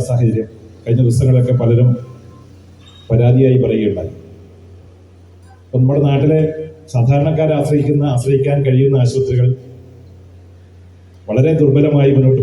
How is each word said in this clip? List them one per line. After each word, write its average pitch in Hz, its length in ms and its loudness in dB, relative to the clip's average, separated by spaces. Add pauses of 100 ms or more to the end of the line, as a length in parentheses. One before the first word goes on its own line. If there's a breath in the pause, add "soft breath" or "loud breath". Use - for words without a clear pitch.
സാഹചര്യം 113 420 -2 (340)
കഴിഞ്ഞ 120 220 0
ദിവസങ്ങളിലൊക്കെ 123 560 0
പലരും 120 280 2 (1200)
പരാതിയായി 127 540 2
പറയുകയുണ്ടായി. 107 480 -4 (1500)
അപ്പം 131 160 -4
നമ്മുടെ 139 260 2
നാട്ടിലെ 151 320 0 (540)
സാധാരണക്കാരെ 151 640 0
ആശ്രയിക്കുന്ന, 143 440 -2 (120)
ആശ്രയിക്കാൻ 139 520 -2
കഴിയുന്ന 135 360 2
ആശുപത്രികൾ 123 440 0 (1800)
വളരെ 135 320 2
ദുർബലമായി 143 560 2
മുന്നോട്ട് 131 260 2